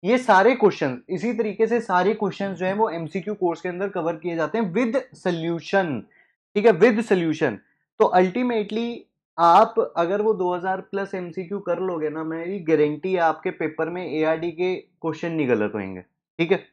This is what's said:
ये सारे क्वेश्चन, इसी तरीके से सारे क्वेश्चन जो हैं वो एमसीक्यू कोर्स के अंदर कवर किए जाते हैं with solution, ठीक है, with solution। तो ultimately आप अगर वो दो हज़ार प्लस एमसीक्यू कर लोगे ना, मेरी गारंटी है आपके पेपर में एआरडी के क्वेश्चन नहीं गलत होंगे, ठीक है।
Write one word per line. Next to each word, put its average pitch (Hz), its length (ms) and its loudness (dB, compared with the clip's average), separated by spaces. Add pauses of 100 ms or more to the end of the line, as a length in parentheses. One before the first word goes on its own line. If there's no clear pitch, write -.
ये 226 140 2
सारे 220 360 6
क्वेश्चन, 160 540 0
इसी 185 240 -4
तरीके 214 340 0
से 233 140 0
सारे 196 340 2
क्वेश्चन 196 400 -4
जो 175 120 -4
हैं 190 80 0
वो 214 160 0
एमसीक्यू 170 440 -6
कोर्स 170 260 -2
के 185 80 -6
अंदर 180 200 -6
कवर 170 280 -4
किए 170 200 -6
जाते 165 220 -2
हैं 208 160 -2
with 233 220 0 (300)
solution, 170 760 -2 (540)
ठीक 208 120 2
है, 226 60 8
with 202 240 6
solution। 165 560 0 (460)
तो - 180 4
ultimately 220 800 0 (420)
आप 185 580 6
अगर 180 260 0
वो 220 120 2
दो 180 200 -2
हज़ार 185 260 -4
प्लस 196 340 -6
एमसीक्यू 180 440 -8
कर 175 200 -4
लोगे 175 320 -4
ना, 156 140 -8
मेरी 170 360 -6
गारंटी 151 520 0
है 185 60 0
आपके 165 320 0
पेपर 160 380 -4
में 175 240 -8
एआरडी 160 380 0
के 180 260 -2
क्वेश्चन 165 560 -8
नहीं 151 160 0
गलत 107 260 2
होंगे, 95 260 -8 (380)
ठीक 170 140 2
है। 180 200 0